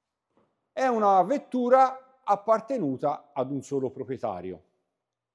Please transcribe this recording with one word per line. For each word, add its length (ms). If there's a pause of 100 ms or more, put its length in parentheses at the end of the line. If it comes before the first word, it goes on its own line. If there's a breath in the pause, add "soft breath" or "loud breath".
(720)
È 160
una 360
vettura 1000
appartenuta 1080
ad 180
un 120
solo 260
proprietario, 760 (720)